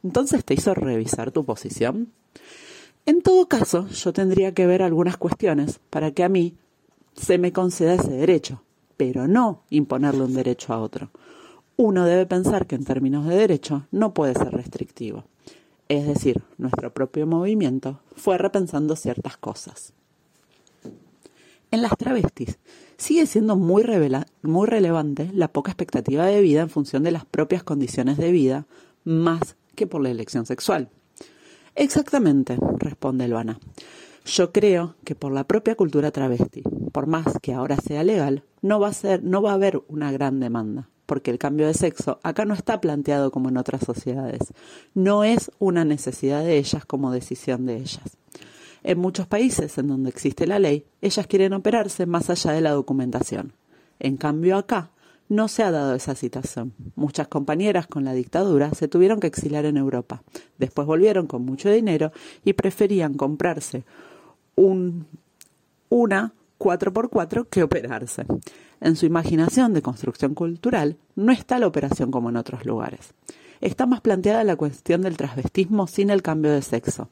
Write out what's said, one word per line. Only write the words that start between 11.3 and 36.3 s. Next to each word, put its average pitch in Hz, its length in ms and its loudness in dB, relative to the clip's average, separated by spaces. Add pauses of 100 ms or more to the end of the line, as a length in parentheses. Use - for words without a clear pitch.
Uno 196 280 4
debe 180 220 4
pensar 185 420 0
que 135 80 -4
en 139 80 -6
términos 135 420 -2
de 170 80 0
derecho 160 560 0
no 208 240 0
puede 139 200 2
ser - 180 -2
restrictivo. 110 720 -8 (640)
Es 143 180 0
decir, 143 360 0 (160)
nuestro 123 360 -6
propio 143 320 -4
movimiento 165 720 -2 (140)
fue 185 240 0
repensando 170 560 0
ciertas - 420 -8
cosas. - 560 -14 (1800)
En 226 100 2
las 220 140 0
travestis 233 640 -2 (380)
sigue 311 280 2
siendo 214 300 2
muy 190 260 4
revela-, 160 440 2 (160)
muy 175 260 2
relevante 165 680 0
la 170 140 2
poca 147 240 -4
expectativa 147 540 -2
de 202 140 4
vida 156 220 6
en 165 80 -2
función 139 320 -2
de 165 80 2
las 165 140 -4
propias 165 400 -2
condiciones 139 520 -2
de 165 140 0
vida, 143 360 2 (380)
más 165 520 0 (180)
que 196 140 -2
por 156 140 -2
la 131 80 0
elección 117 360 -4
sexual. 139 420 -2 (840)
Exactamente, 208 840 2 (200)
responde 127 500 -2
Luana. 113 300 -4 (680)
Yo 175 260 0
creo 180 420 2 (100)
que 147 100 -8
por 139 180 -6
la 135 120 -2
propia 220 300 0
cultura 151 360 0
travesti, 127 520 -2 (300)